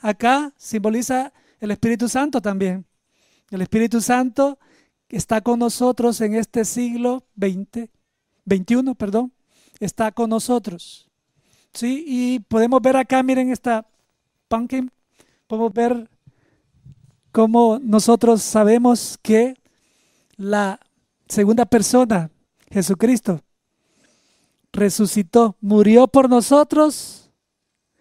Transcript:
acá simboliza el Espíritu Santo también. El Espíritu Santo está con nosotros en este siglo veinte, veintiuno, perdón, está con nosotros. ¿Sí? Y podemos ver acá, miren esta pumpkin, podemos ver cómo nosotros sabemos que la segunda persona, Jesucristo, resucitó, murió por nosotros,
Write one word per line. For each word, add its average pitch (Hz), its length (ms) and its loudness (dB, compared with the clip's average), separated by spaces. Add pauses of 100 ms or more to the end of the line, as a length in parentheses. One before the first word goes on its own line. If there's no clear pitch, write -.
acá 254 560 -2
simboliza 233 720 -4 (300)
el 208 100 -6
Espíritu 226 380 -2
Santo 269 320 -2
también. 190 440 -4 (640)
El 185 120 -8
Espíritu 226 400 -2
Santo 254 580 -2 (480)
está 220 320 -4
con 233 200 -2
nosotros 240 600 -2
en 214 160 -2
este 220 300 -4
siglo 240 580 -6 (120)
veinte, 196 540 -6 (540)
veintiuno, 233 520 -2
perdón, 220 360 -4 (480)
está 214 320 -4
con 226 180 -4
nosotros. 220 800 -6 (640)
¿Sí? 262 320 -6
Y 247 340 -4
podemos 226 420 2
ver 262 160 2
acá, 262 260 0
miren 254 260 0
esta 233 380 -6 (640)
pumpkin, 247 420 -6 (560)
podemos 220 260 -4
ver 233 360 -2 (1200)
cómo 226 500 2
nosotros 226 600 2
sabemos 233 800 2
que 233 340 2 (800)
la 202 460 -4 (480)
segunda 220 360 2
persona, 220 640 0 (400)
Jesucristo, 196 680 0 (1300)
resucitó, 208 880 0
murió 214 460 6
por 262 220 4
nosotros, 294 920 2 (760)